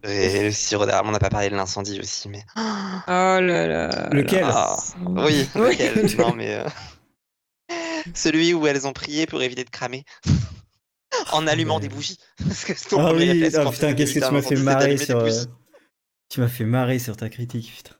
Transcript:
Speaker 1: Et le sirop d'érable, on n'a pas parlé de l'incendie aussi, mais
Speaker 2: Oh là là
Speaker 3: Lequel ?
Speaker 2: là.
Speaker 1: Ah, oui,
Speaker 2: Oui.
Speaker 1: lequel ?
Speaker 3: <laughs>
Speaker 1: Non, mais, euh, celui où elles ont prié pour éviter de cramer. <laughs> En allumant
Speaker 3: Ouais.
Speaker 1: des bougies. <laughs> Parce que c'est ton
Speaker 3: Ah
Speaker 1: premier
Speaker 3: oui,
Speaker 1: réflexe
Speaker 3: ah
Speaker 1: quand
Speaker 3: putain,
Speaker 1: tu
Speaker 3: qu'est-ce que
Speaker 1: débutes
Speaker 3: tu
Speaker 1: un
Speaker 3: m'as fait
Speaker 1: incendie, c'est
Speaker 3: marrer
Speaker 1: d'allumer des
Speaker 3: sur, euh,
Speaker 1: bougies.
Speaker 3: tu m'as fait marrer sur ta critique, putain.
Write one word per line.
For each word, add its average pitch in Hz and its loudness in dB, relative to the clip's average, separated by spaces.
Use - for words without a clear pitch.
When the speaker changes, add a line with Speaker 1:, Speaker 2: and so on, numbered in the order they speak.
Speaker 1:
Et 101 2
le 107 2
sirop 104 0
d'érable, 101 2
on 104 0
n'a 107 0
pas 98 2
parlé 101 0
de 101 -2
l'incendie 98 -4
aussi, 98 -10
mais 101 -12
Speaker 2:
Oh 220 -4
là 185 4
là 82 -2
Speaker 3:
Lequel ? 165 2
Speaker 2:
là. 95 2
Speaker 1:
Ah, - -4
oui, 143 2
Speaker 2:
Oui. 202 4
Speaker 1:
lequel ? 214 2
Speaker 3:
<laughs> - 0
Speaker 1:
Non, 117 2
mais, 107 -4
euh, - -6
celui 165 2
où 156 2
elles 139 2
ont 135 -4
prié 147 -4
pour 156 -4
éviter 127 -4
de - -16
cramer. 131 -8
<laughs> - -4
En 156 0
allumant 156 0
Speaker 3:
Ouais. - -2
Speaker 1:
des - -6
bougies. - -10
<laughs> - -8
Parce - -4
que 180 -4
c'est - -12
ton 196 4
Speaker 3:
Ah 165 4
Speaker 1:
premier 165 4
Speaker 3:
oui, 180 4
Speaker 1:
réflexe 160 4
Speaker 3:
ah 147 4
Speaker 1:
quand 139 2
Speaker 3:
putain, 147 0
Speaker 1:
tu 135 0
Speaker 3:
qu'est-ce 143 2
que 147 2
Speaker 1:
débutes 131 2
Speaker 3:
tu - -
Speaker 1:
un 127 2
Speaker 3:
m'as 139 2
fait 139 0
Speaker 1:
incendie, 135 2
c'est 135 2
Speaker 3:
marrer 135 4
Speaker 1:
d'allumer 139 4
des 139 -2
Speaker 3:
sur, 123 2
euh, 117 2
Speaker 1:
bougies. 113 0
Speaker 3:
tu - -6
m'as 117 2
fait 120 -4
marrer 123 0
sur 120 -6
ta 110 -6
critique, 120 -8
putain. - -20